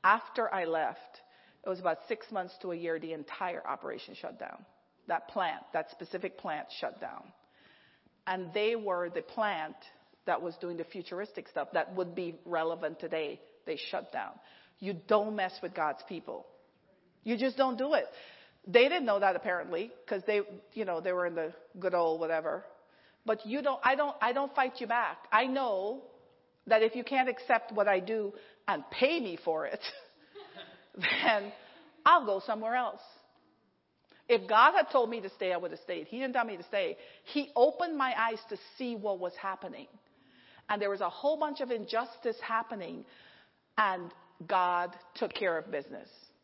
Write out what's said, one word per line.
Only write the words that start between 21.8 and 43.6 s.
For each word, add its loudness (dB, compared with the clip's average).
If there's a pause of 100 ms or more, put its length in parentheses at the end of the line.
old 4
whatever. -2 (600)
But 0
you -2
don't, 0
I 6
don't, 0
I 2
don't -2
fight 0
you -6
back. 0 (140)
I 6
know -2 (640)
that 6
if 2
you -4
can't 2
accept 0
what 4
I 4
do -2 (340)
and -2
pay 2
me -6
for 0
it, -6 (640)
<laughs> -20
then 0 (520)
I'll 10
go 2
somewhere -2
else. -2 (1300)
If 4
God 10
had 4
told 4
me -6
to -8
stay, -2
I 0
would -4
have -12
stayed. -8
He -8
didn't -4
tell 2
me -4
to -14
stay. -2 (360)
He 0
opened 4
my 2
eyes 0 (100)
to -6 (200)
see -4
what -4
was -4
happening. -8 (840)
And 2
there 2
was -2
a 2
whole 2
bunch -2
of -2
injustice -2
happening, -4 (720)